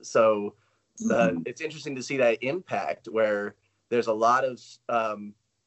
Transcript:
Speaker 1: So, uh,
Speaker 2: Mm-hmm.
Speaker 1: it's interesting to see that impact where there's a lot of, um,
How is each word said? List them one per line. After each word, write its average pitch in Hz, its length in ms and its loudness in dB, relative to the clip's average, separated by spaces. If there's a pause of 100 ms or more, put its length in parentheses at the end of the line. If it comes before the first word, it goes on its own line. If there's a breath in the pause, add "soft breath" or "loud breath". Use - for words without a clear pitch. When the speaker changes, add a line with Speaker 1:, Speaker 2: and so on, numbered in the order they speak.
Speaker 1:
So, 107 520 4 (580)
uh, 117 160 4
Speaker 2:
Mm-hmm. 82 180 -2
Speaker 1:
it's 120 140 -10
interesting 151 340 -10
to 127 80 -8
see 139 140 -6
that 117 260 2
impact 120 640 -6
where 104 460 0 (340)
there's 117 200 0
a 113 40 2
lot 120 320 4
of, 127 160 -6 (280)
um, 107 440 -4 (340)